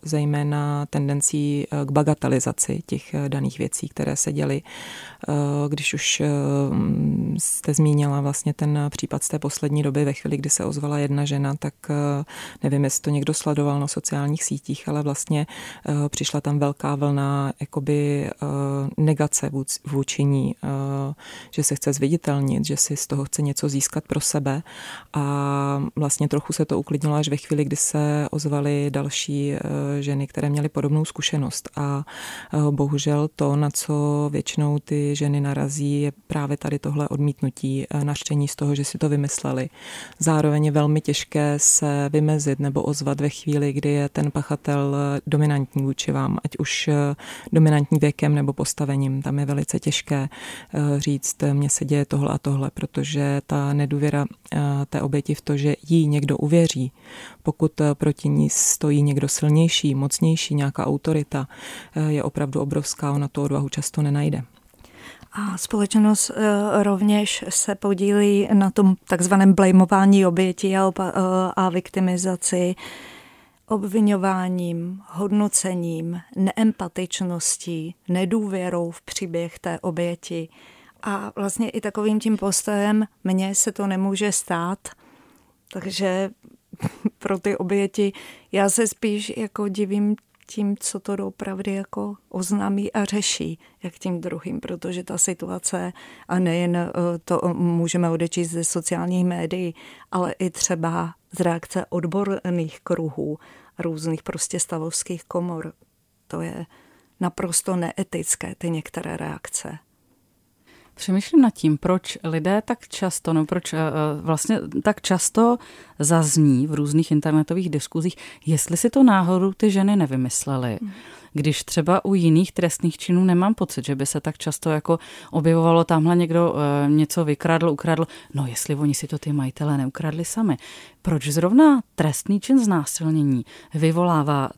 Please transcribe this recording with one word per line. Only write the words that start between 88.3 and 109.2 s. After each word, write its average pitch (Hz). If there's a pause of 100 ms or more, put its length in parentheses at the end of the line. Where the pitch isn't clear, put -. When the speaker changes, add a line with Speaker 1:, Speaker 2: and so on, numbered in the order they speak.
Speaker 2:
já 196
se 226
spíš 208
jako 208
divím 208 (320)
tím, 202
co -
to 202
doopravdy 196
jako 202 (140)
oznámí 196
a 202
řeší, 165 (240)
jak 175
tím 175
druhým, 170
protože 180
ta 185
situace, 180 (340)
a 180
nejen, 175
eh, 175 (360)
to, 175
eh, 175
můžeme 170
odečíst 165
ze 165
sociálních 175
médií, 175 (360)
ale 180
i 185
třeba 165 (180)
z 185
reakce 170
odborných 180
kruhů, 151 (420)
různých 160
prostě -
stavovských 160
komor. 170 (540)
To 165
je 165 (540)
naprosto 180
neetické, 175
ty 170
některé 165
reakce. 151 (1160)